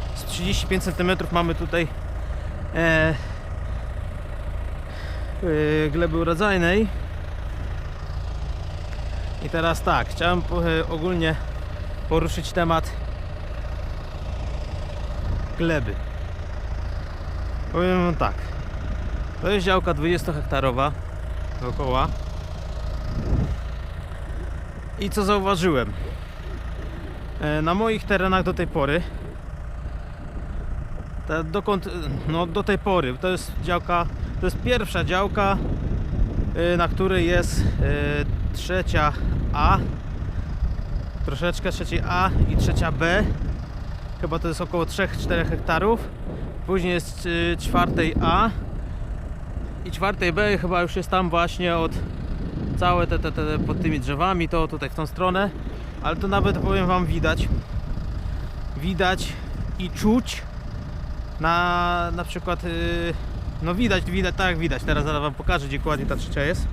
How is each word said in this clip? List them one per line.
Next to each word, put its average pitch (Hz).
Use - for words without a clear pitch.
z -
trzydzieści -
pięć 180
centymetrów 180
mamy 170
tutaj, 170
e, 160
e, 151
gleby 160
urodzajnej. 180
I 156
teraz 165
tak, 131
chciałem 175
po, 170
e, 160
ogólnie 165
poruszyć 165
temat 165
gleby. 147
Powiem 180
wam 175
tak, 113
to 175
jest 196
działka 180
dwudziestohektarowa 147
dookoła. 131
I 196
co 208
zauważyłem? 185
E, 151
na 160
moich 220
terenach 185
do 180
tej 175
pory, 151
ta, 160
dokąd, 190
no 165
do 180
tej 196
pory, 160
to 180
jest 185
działka, 175
to 185
jest 185
pierwsza 220
działka, 190
e, 175
na 170
której 185
jest, 175
e, -
trzecia 165
A, 160
troszeczkę 170
trzeciej 170
A 180
i -
trzecia 175
B. 165
Chyba 131
to -
jest 160
około 170
trzech, -
czterech 170
hektarów. 170
Później 180
jest, -
e, 170
czwartej 170
A 180
i 180
czwartej 180
B, 208
chyba 175
już 175
jest 180
tam 185
właśnie 170
od 165
całe 180
te, 165
te, 156
te 151
pod -
tymi 160
drzewami, 165
to 160
tutaj 147
w -
tą 156
stronę. 185
Ale 156
to 196
nawet, 196
powiem 190
wam, 180
widać, 160
widać 180
i 180
czuć -
na, 175
na 175
przykład, 170
y, 170
no 170
widać, 202
widać, 180
tak 190
jak 175
widać, 156
teraz 151
zaraz 151
wam 147
pokażę, 151
gdzie 135
dokładnie 151
ta 143
trzecia -
jest 160